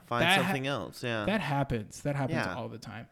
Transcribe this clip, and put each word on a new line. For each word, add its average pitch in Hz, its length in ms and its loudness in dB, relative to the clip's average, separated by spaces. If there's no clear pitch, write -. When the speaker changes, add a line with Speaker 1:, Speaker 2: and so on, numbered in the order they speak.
Speaker 1:
find 120 180 2
Speaker 2:
That 180 140 8
ha-, - 60 4
Speaker 1:
something 135 240 0
else. 131 360 -4
Yeah. 113 220 0
Speaker 2:
that 202 160 2
happens. 135 640 -2
That 143 120 0
happens 139 300 0
Speaker 1:
Yeah. 92 100 -4
Speaker 2:
all 117 140 -6
the 113 80 -10
time. 110 340 -12